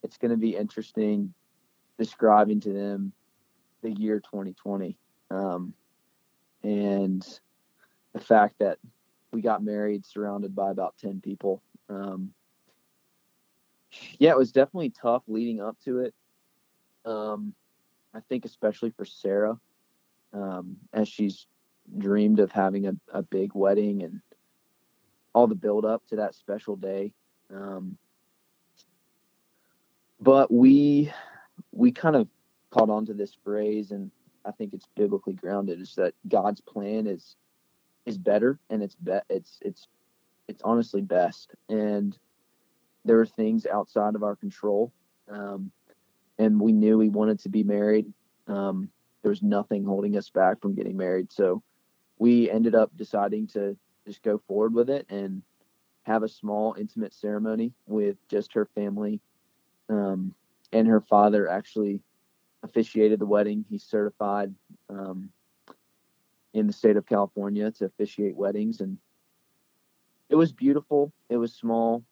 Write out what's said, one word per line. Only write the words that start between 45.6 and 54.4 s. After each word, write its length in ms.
and 240
we 120
knew 260
we 100
wanted 300
to 100
be 140
married. 420
Um, 420
there 80
was 100
nothing 420
holding 320
us 140
back 320
from 140
getting 200
married, 360
so 320
we 260
ended 260
up 200
deciding 520
to 280
just 180
go 240